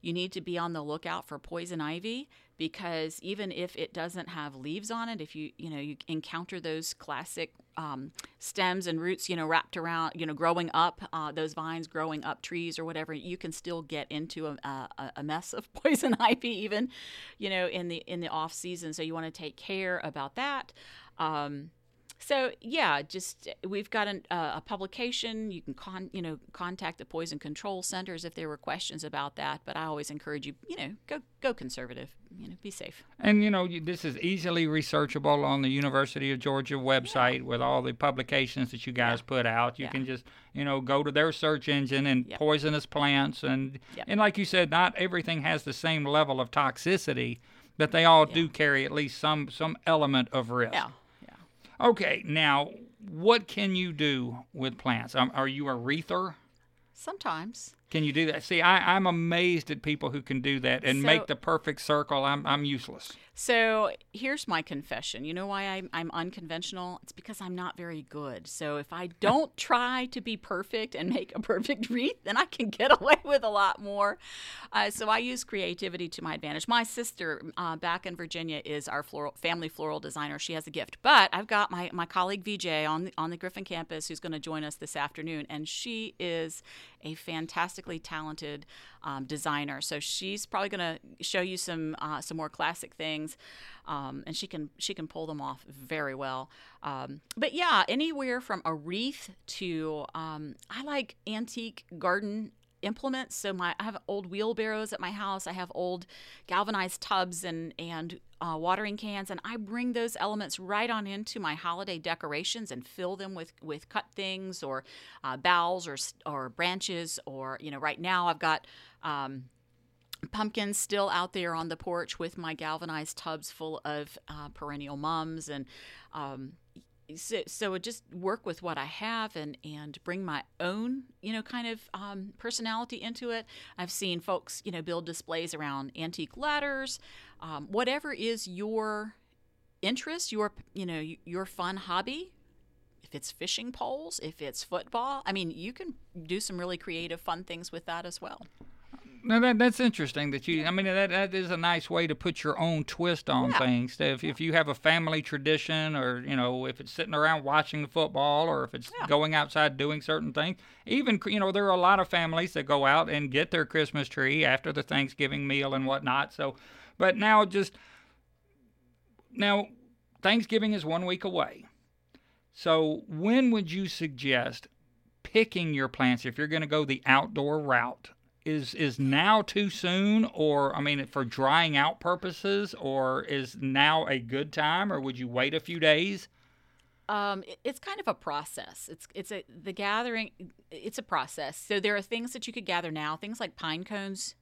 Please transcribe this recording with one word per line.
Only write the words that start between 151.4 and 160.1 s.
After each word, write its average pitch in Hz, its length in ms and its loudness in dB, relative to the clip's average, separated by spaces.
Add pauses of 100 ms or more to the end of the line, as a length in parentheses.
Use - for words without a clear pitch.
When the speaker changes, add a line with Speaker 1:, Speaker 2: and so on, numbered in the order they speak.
Speaker 2:
a 180 60 0
nice 170 320 2
way 170 180 2
to 156 80 0
put - 260 -2
your 151 160 0
own 160 280 2
twist 170 440 0
on 127 220 4
Speaker 1:
Yeah. 120 80 8
Speaker 2:
things. 127 400 4
If, 143 240 0
if 147 160 -2
you 160 140 0
have 156 160 6
a 139 40 0
family 160 480 4
tradition 156 760 0
or, 123 240 0
you 139 160 0
know, 127 280 2
if 131 140 -6
it's - 120 -14
sitting 160 220 -4
around 151 300 4
watching 147 420 4
football 147 640 4
or 143 160 2
if 127 100 -6
it's 127 240 -10
Speaker 1:
Yeah. 453 100 -4
Speaker 2:
going 151 280 4
outside 147 400 4
doing 151 260 -2
certain 156 300 -2